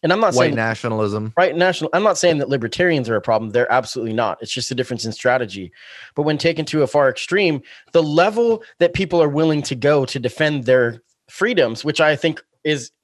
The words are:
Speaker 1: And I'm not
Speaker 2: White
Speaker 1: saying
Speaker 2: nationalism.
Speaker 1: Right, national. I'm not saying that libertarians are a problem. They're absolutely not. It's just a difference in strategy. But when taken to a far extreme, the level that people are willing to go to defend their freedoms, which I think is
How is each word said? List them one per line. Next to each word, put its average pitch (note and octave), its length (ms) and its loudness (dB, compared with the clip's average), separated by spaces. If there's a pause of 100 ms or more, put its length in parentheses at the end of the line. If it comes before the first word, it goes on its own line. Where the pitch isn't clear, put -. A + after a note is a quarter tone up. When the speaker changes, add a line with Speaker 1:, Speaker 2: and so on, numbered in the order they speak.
Speaker 1:
And E3 100 2
I'm G3+ 60 0
not F#3+ 160 2
Speaker 2:
White E3 100 4
Speaker 1:
saying D3 100 0
Speaker 2:
nationalism. A2 800 -2
Speaker 1:
Right, E3+ 200 2
national. F3 360 0
I'm F3+ 120 2
not G3+ 140 2
saying E3+ 200 2
that C#3+ 100 -2
libertarians C3+ 640 -2
are A2+ 60 0
a G2+ 60 0
problem. A2 280 -2
They're A#2+ 220 0
absolutely A#2+ 420 -2
not. A2 260 -2
It's A2+ 140 -12
just - 180 -6
a C3 40 -6
difference A#2+ 280 -6
in A2+ 80 -6
strategy. G#2 600 -2 (440)
But C#3+ 60 -2
when D3 160 0
taken D#3+ 280 -2
to D3+ 180 0
a C3 40 0
far C#3 220 2
extreme, E3 520 -2 (300)
the E3 120 4
level G#3+ 600 2 (140)
that F3 160 2
people F3 280 0
are D3+ 60 4
willing D3+ 360 0
to C#3+ 120 -6
go C#3 300 2
to C3+ 140 -8
defend C#3 460 -2
their A#2+ 360 2 (260)
freedoms, E3 560 0
which D3+ 160 -2
I D3+ 160 4
think D#3 260 -2 (220)
is D3+ 280 -4 (120)